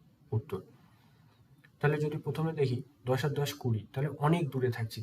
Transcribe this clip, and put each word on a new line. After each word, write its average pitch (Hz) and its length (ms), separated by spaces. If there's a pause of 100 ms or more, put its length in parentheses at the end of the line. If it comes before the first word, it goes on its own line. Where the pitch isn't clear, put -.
(360)
উত্তর। 95 240 (1160)
তাহলে 151 260
যদি 156 120 (100)
প্রথমে 160 340
দেখি 123 180 (320)
দশ 135 160
আর 139 140
দশ 139 100 (120)
কুড়ি, 107 200 (100)
তাহলে 147 180 (160)
অনেক 170 160 (100)
দূরে 127 240
থাকছি 117 260